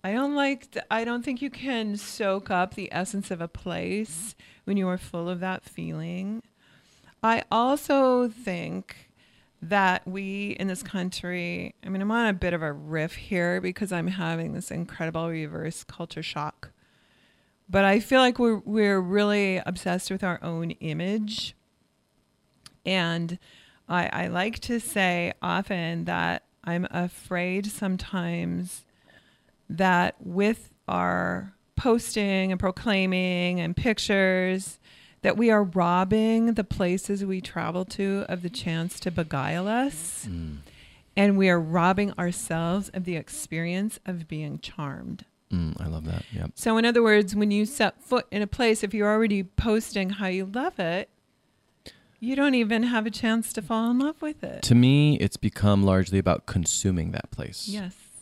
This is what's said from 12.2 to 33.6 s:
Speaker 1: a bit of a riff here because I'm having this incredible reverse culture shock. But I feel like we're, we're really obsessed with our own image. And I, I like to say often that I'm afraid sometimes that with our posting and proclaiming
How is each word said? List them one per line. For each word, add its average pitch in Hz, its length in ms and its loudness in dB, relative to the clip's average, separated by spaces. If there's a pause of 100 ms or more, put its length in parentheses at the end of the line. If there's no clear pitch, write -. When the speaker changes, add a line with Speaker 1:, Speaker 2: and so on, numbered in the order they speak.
Speaker 1:
a 208 60 4
bit 175 220 0
of 160 80 -2
a 151 100 -2
riff 151 440 -4
here 180 440 0
because 185 300 -4
I'm 170 160 -2
having 165 460 -4
this - 180 -8
incredible 165 580 -4
reverse 160 540 -6
culture - 400 -12
shock. - 480 -8 (1000)
But 196 160 4
I 196 140 6
feel 262 220 4
like 247 180 6
we're, 226 260 2
we're 202 360 4
really 202 560 2 (100)
obsessed 180 460 -2
with 190 100 -4
our 180 200 -2
own 165 300 -4
image. 196 840 -4 (1300)
And 170 520 0 (500)
I, 170 180 2
I 175 220 -4
like 180 320 -2
to 240 180 -4
say 180 540 0 (100)
often 170 640 -2
that 87 400 -2 (200)
I'm 175 260 -2
afraid 180 760 -4
sometimes 175 1160 -4 (840)
that 180 520 2
with 202 500 0 (160)
our 180 680 -2 (240)
posting 202 760 0
and 185 80 -2
proclaiming 185 1000 0